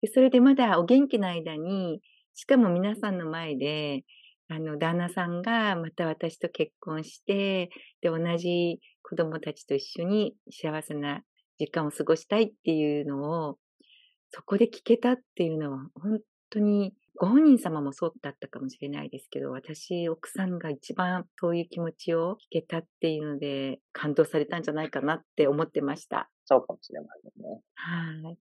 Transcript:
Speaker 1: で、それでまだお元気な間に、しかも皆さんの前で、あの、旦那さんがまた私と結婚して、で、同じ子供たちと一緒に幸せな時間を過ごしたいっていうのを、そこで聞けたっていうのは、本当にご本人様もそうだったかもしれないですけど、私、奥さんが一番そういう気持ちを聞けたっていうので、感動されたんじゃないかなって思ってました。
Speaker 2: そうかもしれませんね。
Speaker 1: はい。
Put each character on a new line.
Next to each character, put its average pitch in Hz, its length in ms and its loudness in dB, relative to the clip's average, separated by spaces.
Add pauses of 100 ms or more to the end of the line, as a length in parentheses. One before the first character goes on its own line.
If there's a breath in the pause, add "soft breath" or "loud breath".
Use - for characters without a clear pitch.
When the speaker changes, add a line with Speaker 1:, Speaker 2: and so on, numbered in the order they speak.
Speaker 1:
で、 214 60 -2
そ 262 140 6
れ 262 80 8
で 254 100 6
ま 269 160 10
だ 220 240 4
お 170 60 2
元 269 240 8
気 226 100 2
な 190 100 0
間 165 280 -6
に、 175 420 -4 (340 soft breath)
し - 120 -18
か 277 100 6
も 233 140 8
皆 185 260 2
さ 208 140 -4
ん 185 80 -2
の 170 80 -6
前 160 320 -4
で、 143 480 -4 (420 soft breath)
あ 160 100 -8
の、 156 200 -6
旦 165 200 0
那 175 120 -2
さ 175 180 -4
ん 175 140 -4
が 220 340 0
ま 165 160 -6
た 170 140 -4
私 160 320 -6
と 175 100 -6
結 160 320 -4
婚 156 240 -8
し - 220 -18
て、 196 440 -2 (320 loud breath)
で、 170 80 2
同 165 100 -2 (180)
じ 175 420 0 (220 soft breath)
子 - 160 -10
供 160 240 -2
た 151 120 -8
ち - 120 -18
と 143 100 -2
一 139 260 -6
緒 170 40 -2
に 208 280 0 (160)
幸 156 320 -6
せ - 120 -12
な 143 300 -6 (340)
時 151 120 -4
間 160 160 -2
を 147 60 -2
過 - 140 -4
ご 160 100 4
し 160 100 -8
た 208 140 2
い 226 40 6
っ 220 80 0 (120)
て 165 80 0
い 151 300 2
う 143 40 -4
の 147 440 -4
を、 - 80 -10 (760 soft breath)
そ - 120 -18
こ 202 140 -2
で 233 100 6
聞 - 140 -10
け 233 160 4
た 240 160 2
っ 247 60 -4 (160)
て 185 80 -2
い 160 100 -2
う 156 40 -2
の 147 160 -4
は、 135 220 -10
本 214 240 -4 (300)
当 214 100 -4
に 202 340 2 (220)
ご 180 120 0
本 269 160 8
人 269 160 10
様 160 220 -2
も 139 100 -2
そ - 160 -4
う - 140 -4
だ 143 80 -8
っ 143 100 -14
た 135 80 -14
か - 120 -16
も 131 100 -8
し - 100 -20
れ 143 80 -10
な 143 160 -8
い 143 60 -12
で 135 100 -14
す - 100 -20
け 139 120 -8
ど、 139 100 -6
私、 165 560 -6
奥 165 240 -6
さ 190 140 -4
ん 180 120 -4
が 165 120 -8
一 - 240 -8
番 180 320 -2 (120)
そ 175 120 0
う 170 80 0
い 170 60 -2
う 170 60 -8
気 - 100 -10
持 165 120 -4
ち 165 240 -4
を 170 200 0
聞 - 140 -20
け 160 120 -2
た - 160 -6
っ 165 60 -6 (180)
て 160 120 0
い 151 60 -4
う 151 80 -6
の 147 100 -6
で、 139 420 -6 (120)
感 151 220 -4
動 160 100 6
さ 151 160 2
れ 147 60 0
た 175 120 -6
ん 160 60 -8
じ 160 80 -4
ゃ - 20 -4
な 156 120 -4
い - 40 -8
か 139 120 -4
な 151 140 0
っ 160 60 -10 (140)
て 151 120 4
思 143 140 2
っ 160 80 -2
て 156 120 -2
ま 139 160 -4
し - 100 -20
た。 - 220 -6 (160)
Speaker 2:
そ 131 120 6
う - 80 4
か - 80 -10
も - 80 -14
し - 120 -20
れ - 80 -10
ま - 60 -18 (140)
せ - 60 -20
ん - 160 -20
ね。 - 160 -12 (160)
Speaker 1:
は 165 560 -8
い。 170 100 -16